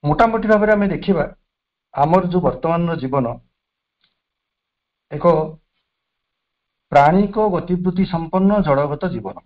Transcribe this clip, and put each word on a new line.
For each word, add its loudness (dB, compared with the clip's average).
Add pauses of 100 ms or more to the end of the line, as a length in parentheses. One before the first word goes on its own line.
ମୋଟାମୋଟି 0
ଭାବରେ 4
ଆମେ 0
ଦେଖିବା, -2 (680)
ଆମର 2
ଯୋଉ 0
ବର୍ତ୍ତମାନର -2
ଜୀବନ -4 (1800)
ଏକ -6 (1700)
ପ୍ରାଣିକ 4 (120)
ଗତିବୃତ୍ତି -2
ସମ୍ପନ୍ନ 0 (120)
ଜଡ଼ଗତ 0
ଜୀବନ -10